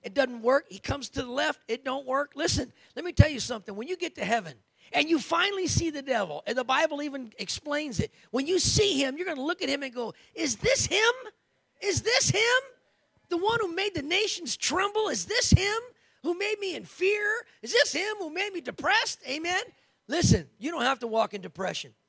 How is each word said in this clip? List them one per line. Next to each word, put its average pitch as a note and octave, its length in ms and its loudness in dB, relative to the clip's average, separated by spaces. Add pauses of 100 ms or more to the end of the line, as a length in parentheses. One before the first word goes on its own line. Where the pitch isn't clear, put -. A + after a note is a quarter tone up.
it - 80 -8
doesn't B3 300 0
work. C4 260 4
He F#3+ 100 -16
comes C4+ 320 -4
to C#4 120 -4
the B3 80 -8
left, C#4+ 360 -2
it B3 160 -4
don't C4+ 240 -4
work. B3+ 300 0
Listen, D4+ 360 0 (220)
let E4 100 -6
me F4 80 -4
tell D#4 180 6
you C4 100 -6
something. G#3+ 340 -6
When A#3 140 -8
you F#4 80 -4
get F4 200 -6
to G3+ 80 -4
heaven F3+ 300 -2 (380)
and D#4 160 2
you E4 100 4
finally F#4 480 0
see E4 240 0
the C#4+ 120 -8
devil, G3+ 440 -2
and A#3+ 100 -2
the B3+ 80 -2
Bible D4 380 0
even C4+ 360 -8
explains C#4 640 -4
it, - 120 -4 (180)
when C4+ 160 0
you F4+ 120 2
see F#4 440 4
him, C4+ 140 0
you're F4+ 100 -4
gonna C#4 180 -4
look F4 180 -2
at C#4+ 60 -2
him C#4 140 -2
and C4 100 -8
go, A3+ 220 -8 (200)
"Is C#4 220 -2
this - 300 2
him? A4 260 4 (680)
Is E4 220 2
this A#4+ 260 4
him? A#4+ 340 4 (680)
The F4 80 0
one A4 220 2
who E4+ 140 -2
made F#4+ 200 -2
the D4 80 -4
nations F4 540 -2
tremble? G#4 520 0
Is F#3+ 160 -2
this - 260 0
him G4+ 300 4 (420)
who F4 160 -2
made G#4 220 -2
me F#4 160 -6
in G3+ 80 -12
fear? G#4 640 0 (160)
Is A#3+ 100 -8
this B4+ 200 4
him G#4 260 -2
who E4 120 -8
made F#4+ 220 -4
me F4 80 -8
depressed?" D4 680 0
Amen? E4+ 360 -2 (440)
Listen, A3 420 4 (100)
you C#4 120 -6
don't D4+ 120 -4
have C4 160 0
to A#3+ 80 -10
walk A3 260 0
in G3+ 80 -10
depression. F3+ 540 -8 (140)